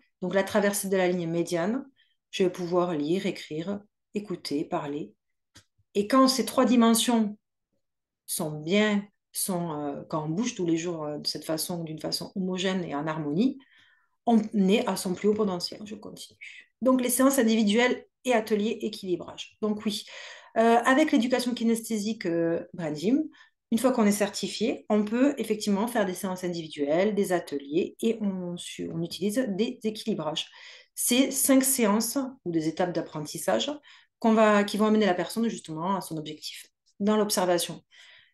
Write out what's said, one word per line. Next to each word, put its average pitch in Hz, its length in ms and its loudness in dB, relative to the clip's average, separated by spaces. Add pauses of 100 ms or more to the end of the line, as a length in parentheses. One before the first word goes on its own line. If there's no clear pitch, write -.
(200)
donc 180 140 -4
la 196 80 4
traversée 202 460 0
de 190 80 2
la 185 100 4
ligne 175 240 0
médiane, 170 560 -2 (460)
je - 100 0
vais 180 80 4
pouvoir 175 440 0
lire, 165 320 0
écrire, 165 520 -6 (360)
écouter, 170 500 -4
parler. 151 500 -6 (800)
Et 202 120 0
quand 262 220 6
ces 233 160 0
trois 254 200 2
dimensions 226 760 4 (880)
sont 156 240 -4
bien, 202 540 0 (280)
sont, 175 400 -4
euh, 147 360 -6
quand 156 160 -4
on 156 40 -4
bouge 214 260 -2
tous 180 120 -4
les 165 100 2
jours, 165 280 -6
euh, 151 140 -6
de 151 80 -8
cette - 180 -6
façon, 165 400 -4
d'une 160 160 -10
façon - 340 -8
homogène 185 500 -2
et 151 100 -8
en 147 120 -4
harmonie, 156 520 -2 (680)
on 233 120 4 (300)
est 233 180 4
à 196 100 -2
son 180 180 -4
plus 202 140 0
haut 214 60 4
potentiel. 196 500 -4
Je 208 100 -12
continue. - 760 -18 (120)
Donc, 254 180 4
les 240 80 -2
séances 269 300 4
individuelles 226 680 2 (180)
et 247 80 2
ateliers 220 500 0
équilibrage. 185 800 -6
Donc, 214 220 -2
oui, 208 200 -4 (520)
euh, 233 220 6
avec 269 340 4
l'éducation 254 420 2
kinesthésique, 226 720 -2
euh, 170 380 0 (100)
Brain 156 200 -6
Gym, 254 340 0 (420)
une 226 80 2
fois 262 140 4
qu'on 226 140 4
est 202 60 6
certifié, 202 760 -2
on 214 160 2
peut 247 340 2
effectivement 208 500 -2
faire 220 180 0
des 185 80 -4
séances 185 300 -6
individuelles, 170 720 0
des 190 180 2
ateliers 147 680 -2
et 226 200 0
on, 185 360 -4
su-, 170 380 -10
on 165 80 -2
utilise 208 460 -2
des 220 340 -2
équilibrages. 170 680 -4 (440)
C'est 269 360 2
cinq 262 340 4
séances 226 540 2 (260)
ou 175 60 -4
des 160 180 0
étapes 175 240 0
d'apprentissage 165 800 -4 (480)
qu'on 220 140 4
va, 214 320 6
qui 202 140 -4
vont 214 80 4
amener 214 200 4
la 180 80 4
personne 220 340 -2
justement 175 480 -4
à 175 40 -4
son 165 160 -10
objectif, 151 500 -12 (320)
dans 208 180 2
l'observation. 180 680 0 (500)